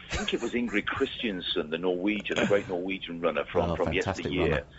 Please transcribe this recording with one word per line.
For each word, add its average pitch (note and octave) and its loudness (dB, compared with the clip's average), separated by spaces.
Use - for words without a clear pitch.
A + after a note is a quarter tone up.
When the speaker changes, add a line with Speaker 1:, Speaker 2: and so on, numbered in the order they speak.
Speaker 1:
think - -2
it E3 -2
was A#2 -2
Ingrid A2 0
Kristiansen, F#2 -2
the D#2+ -2
Norwegian, F2+ 0
the A#2+ 4
great G2+ 4
Norwegian F#2 -4
runner E2 2
from, F2 2
Speaker 2:
Oh, E2 2
Speaker 1:
from - 2
Speaker 2:
fantastic F2+ 0
Speaker 1:
yesteryear, D#2+ 2
Speaker 2:
runner. D2 0